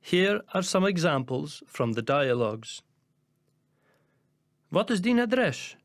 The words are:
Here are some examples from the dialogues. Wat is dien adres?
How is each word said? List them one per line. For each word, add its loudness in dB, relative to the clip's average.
Here 0
are 0
some 2
examples 0
from -2
the -2
dialogues. -2
Wat 2
is 2
dien 2
adres? 0